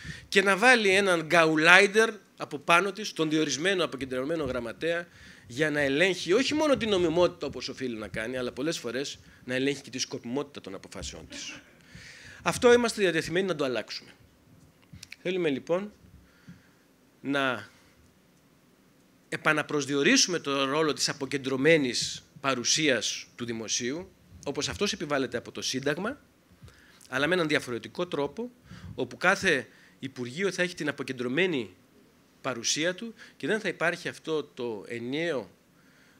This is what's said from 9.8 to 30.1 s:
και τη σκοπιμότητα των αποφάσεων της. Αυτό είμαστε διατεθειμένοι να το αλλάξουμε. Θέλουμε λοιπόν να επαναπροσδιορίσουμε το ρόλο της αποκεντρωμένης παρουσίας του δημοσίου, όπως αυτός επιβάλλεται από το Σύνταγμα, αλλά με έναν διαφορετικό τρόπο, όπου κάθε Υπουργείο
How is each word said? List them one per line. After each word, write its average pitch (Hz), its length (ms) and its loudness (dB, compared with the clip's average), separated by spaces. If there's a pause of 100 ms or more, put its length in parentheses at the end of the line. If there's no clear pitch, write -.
και - 80 -18
τη 127 100 -8
σκοπιμότητα 127 640 -8
των 95 120 -14
αποφάσεων 87 540 -12
της. - 320 -14 (840)
Αυτό 240 320 4
είμαστε 233 280 4
διατεθειμένοι 165 460 2
να 175 80 -2
το 147 80 -2
αλλάξουμε. 120 460 -4 (1120)
Θέλουμε 180 280 -2
λοιπόν 170 440 -2 (1300)
να 131 480 -2 (1600)
επαναπροσδιορίσουμε 151 1080 2
το 139 260 -2
ρόλο 147 280 2
της - 160 -2
αποκεντρωμένης 135 1120 0 (160)
παρουσίας 127 960 0
του 120 100 -8
δημοσίου, 120 680 -6 (340)
όπως 139 240 -4
αυτός 208 240 -2
επιβάλλεται 143 440 -2
από - 140 -10
το 107 100 -10
Σύνταγμα, 147 600 -4 (880)
αλλά 135 180 0
με 170 60 0
έναν 175 140 2
διαφορετικό 127 600 -4
τρόπο, 165 440 -4 (440)
όπου - 220 -6
κάθε 180 500 2 (320)
Υπουργείο 135 520 -6